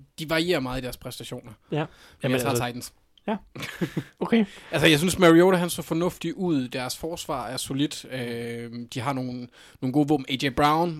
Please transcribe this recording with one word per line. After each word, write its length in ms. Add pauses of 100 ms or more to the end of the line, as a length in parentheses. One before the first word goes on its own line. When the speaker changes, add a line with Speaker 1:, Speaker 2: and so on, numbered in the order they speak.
(180)
Speaker 1:
de 120
varierer 300
meget 200
i 40
deres 120
præstationer. 560 (200)
Speaker 2:
Ja. 60
Speaker 1:
Men 80 (360)
Speaker 2:
Jamen, 100
Speaker 1:
jeg 80
tager 100
Speaker 2:
altså 160
Speaker 1:
Titans. 260 (340)
Speaker 2:
Ja. 100 (440)
<laughs> 400
Okay. 240 (280)
Speaker 1:
Altså, 160
jeg 100
synes, 200
Mariota, 380
han 140
så 120
fornuftig 540
ud. 320
Deres 300
forsvar 500
er 80
solidt. 560
Øh, 580 (240)
de 60
har 120
nogle, 360 (320)
nogle 120
gode 160
våben. 200
A 40 (100)
J 140
Brown, 420